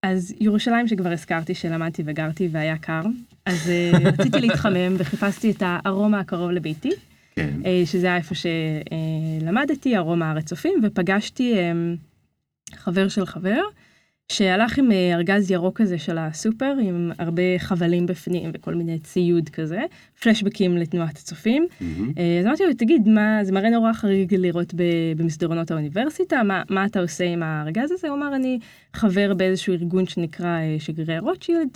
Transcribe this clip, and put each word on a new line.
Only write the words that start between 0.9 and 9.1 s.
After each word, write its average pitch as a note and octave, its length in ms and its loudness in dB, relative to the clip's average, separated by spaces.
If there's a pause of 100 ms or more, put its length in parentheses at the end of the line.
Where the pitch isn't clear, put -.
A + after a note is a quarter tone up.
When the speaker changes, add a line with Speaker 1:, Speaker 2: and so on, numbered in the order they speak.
Speaker 1:
הזכרתי E3 420 -4
שלמדתי E3 520 -4
וגרתי D#3 460 -2
והיה D#3+ 260 -2
קר, D#3+ 240 -4 (440)
אז, F3 240 -2
אה, F3 280 2
Speaker 2:
<laughs> D3+ 100 4 (100)
Speaker 1:
רציתי G3 220 2
להתחמם F#3+ 580 2
וחיפשתי G3+ 520 -2
את - 160 -2
הארומה G3 540 0
הקרוב F3 300 -4
לביתי, D#3+ 400 -2 (460)
Speaker 2:
כן. D#3 140 -2 (160)
Speaker 1:
אה, F3+ 180 2
שזה F3+ 220 0
היה F3+ 100 2
איפה F3 180 -4
ש-, - 120 -6 (460)
אה, D#3+ 40 -6 (500)